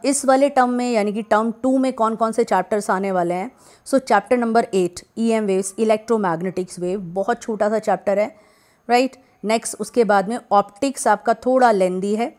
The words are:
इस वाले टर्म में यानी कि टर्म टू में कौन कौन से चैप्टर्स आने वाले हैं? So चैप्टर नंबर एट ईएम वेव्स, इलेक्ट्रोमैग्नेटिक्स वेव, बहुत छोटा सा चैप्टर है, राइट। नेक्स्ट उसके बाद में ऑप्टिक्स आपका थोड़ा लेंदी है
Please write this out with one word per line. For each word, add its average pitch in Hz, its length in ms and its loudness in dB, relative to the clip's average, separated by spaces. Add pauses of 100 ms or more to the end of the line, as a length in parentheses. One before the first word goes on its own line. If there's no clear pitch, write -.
इस 269 200 0
वाले 269 240 4
टर्म 254 200 2
में 247 220 -2
यानी 208 220 0
कि 226 100 -6
टर्म 220 280 0 (120)
टू 262 140 2
में 262 160 0
कौन 220 220 0
कौन 220 160 -2
से 233 120 0
चैप्टर्स 202 460 -2
आने 196 220 0
वाले 175 220 0
हैं? 185 180 -6 (360)
So 269 120 2
चैप्टर 247 380 2
नंबर 233 360 0
एट 180 280 -2 (160)
ईएम 220 280 0
वेव्स, 196 340 -2
इलेक्ट्रोमैग्नेटिक्स 196 1000 -2
वेव, 180 200 -4
बहुत 196 420 -4
छोटा 208 280 -2
सा 220 120 0
चैप्टर 196 380 -2
है, 214 160 -4 (540)
राइट। 247 280 2 (260)
नेक्स्ट 226 360 -2
उसके 233 260 0
बाद 196 240 2
में 240 100 -6 (120)
ऑप्टिक्स 202 560 0
आपका 214 280 0
थोड़ा 254 360 2
लेंदी 190 440 0
है 240 240 -4